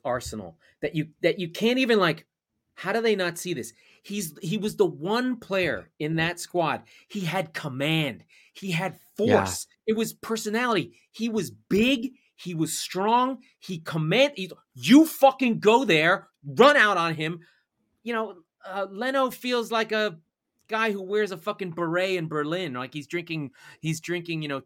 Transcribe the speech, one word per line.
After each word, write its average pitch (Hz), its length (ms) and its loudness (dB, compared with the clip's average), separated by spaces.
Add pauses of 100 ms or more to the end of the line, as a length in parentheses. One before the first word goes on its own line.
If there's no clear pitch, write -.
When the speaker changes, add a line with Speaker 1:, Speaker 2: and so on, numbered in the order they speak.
Speaker 1:
Arsenal 110 520 -6 (240)
that 147 140 -4
you, 156 140 -2 (120)
that 165 180 2
you 175 100 -6
can't 233 300 0
even, 233 200 4
like, 160 260 2 (500)
how 185 180 -4
do 226 80 0
they 226 140 2
not 175 220 -2
see 180 160 -6
this? 120 200 -8 (300)
He's, 202 380 -8
he 185 160 -4
was 208 200 -4
the 202 80 6
one 202 520 -2
player 175 520 -2 (100)
in 156 160 -2
that 170 240 -2
squad. 151 440 -2 (260)
He 202 120 -8
had 170 320 -4
command. 139 680 -2 (300)
He 196 180 -10
had 175 220 -4 (260)
Speaker 2:
Yeah. 214 220 4
Speaker 1:
force. - 260 -6 (180)
It 220 120 0
was 220 160 -2
personality. 220 800 -2 (180)
He 226 180 -4
was 208 220 -2
big. 233 640 0 (220)
He - 180 -10
was 160 240 -2
strong. 240 640 0 (200)
He 185 200 -10
command-, 170 560 0
he, 185 160 -8 (240)
"You 208 300 8
fucking 262 540 2
go 220 260 6
there, 175 420 4 (180)
run 226 320 8
out 208 200 6
on 165 180 0
him." 160 240 -4 (640)
You 233 100 -6
know, 220 220 -6 (300)
uh, 190 260 -6
Leno 262 400 -2
feels 240 400 -4
like 220 200 -2
a 214 260 -2 (520)
guy 220 220 0
who 202 100 -6
wears 196 300 -2
a 190 60 -6
fucking 196 340 -6
beret 175 460 -2
in 165 100 -4
Berlin. 151 460 -4
Like, 127 200 -10
he's 147 140 -12
drinking, 160 440 -8 (280)
he's 160 200 -4
drinking, 170 440 -6
you 151 60 -6
know, 135 160 -6